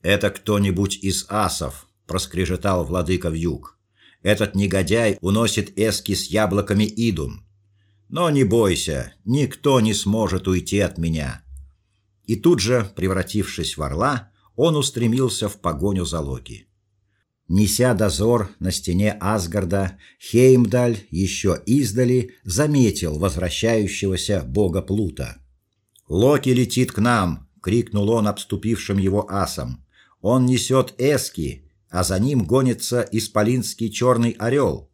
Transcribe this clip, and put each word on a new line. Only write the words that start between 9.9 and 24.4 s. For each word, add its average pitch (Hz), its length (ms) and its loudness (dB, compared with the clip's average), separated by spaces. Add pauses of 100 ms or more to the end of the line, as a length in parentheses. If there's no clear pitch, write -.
сможет 98 540 -2
уйти 92 320 0
от 87 180 -2
меня». 80 460 -4 (800)
И 107 120 -4
тут 147 240 4
же, 110 360 0
превратившись 92 800 -4
в 80 60 -6
орла, 87 480 -4 (260)
он 156 200 0
устремился 120 720 -2
в - 120 -10
погоню 87 440 -2
за 82 160 -4
Локи. 64 460 -10 (840)
Неся 104 460 2
дозор 104 560 0 (100)
на 92 100 -2
стене 92 500 0
Асгарда, 95 800 -2 (220)
Хеймдаль 123 800 4 (120)
ещё 95 440 0
издали 123 800 0 (100)
заметил 104 760 2
возвращающегося 95 1200 -2